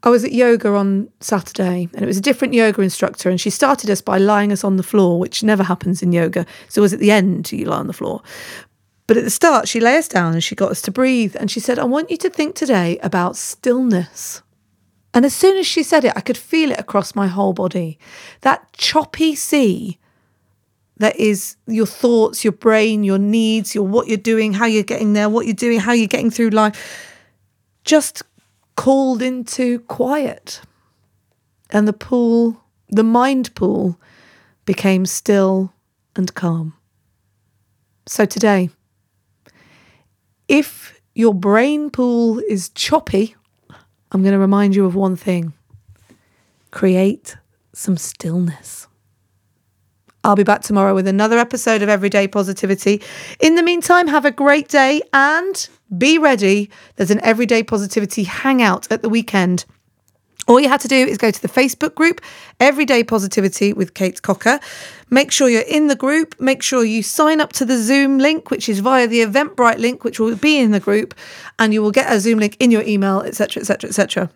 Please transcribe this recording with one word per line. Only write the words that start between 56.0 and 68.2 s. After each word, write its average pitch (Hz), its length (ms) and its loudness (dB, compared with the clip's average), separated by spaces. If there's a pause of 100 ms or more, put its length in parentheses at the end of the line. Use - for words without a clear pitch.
ready. 208 520 2 (260)
There's 190 160 0
an 208 100 2
Everyday 226 420 2
Positivity 208 600 -4
hangout 220 680 0
at 220 100 -2
the 226 80 -2
weekend. 196 560 0 (840)
All 240 120 8
you 285 100 2
have 269 120 2
to 262 60 -10
do 269 80 2
is 262 220 2
go 226 120 2
to - 120 -4
the - 60 -6
Facebook 269 480 -2
group, 339 260 0 (380)
Everyday 269 440 2
Positivity 202 720 0
with 190 200 -4
Kate - 280 -4
Cocker. 226 380 0 (500)
Make 269 220 2
sure 277 160 2
you're 226 140 4
in 302 260 0
the 277 80 2
group. 311 440 -2
Make 269 240 0
sure 247 200 0
you 220 200 -2
sign 311 360 0
up 294 140 0
to 269 120 -2
the 254 120 0
Zoom 269 400 2
link, 311 320 0